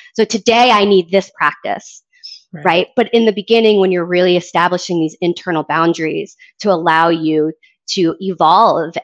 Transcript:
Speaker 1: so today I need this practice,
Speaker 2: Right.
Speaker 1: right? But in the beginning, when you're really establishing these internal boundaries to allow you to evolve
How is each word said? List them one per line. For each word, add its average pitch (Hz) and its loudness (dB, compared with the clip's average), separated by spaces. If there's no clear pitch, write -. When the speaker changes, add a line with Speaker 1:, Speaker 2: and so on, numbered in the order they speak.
Speaker 1:
so 220 0
today 233 0
I 208 2
need 185 2
this 190 0
practice, - -6
Speaker 2:
Right. 147 -8
Speaker 1:
right? 175 0
But 226 -2
in 233 2
the 220 2
beginning, 214 2
when 190 2
you're 175 -2
really 180 0
establishing 175 -2
these 156 -4
internal 170 -4
boundaries 160 -4
to 208 -4
allow 165 2
you 156 -2
to 165 -2
evolve 175 0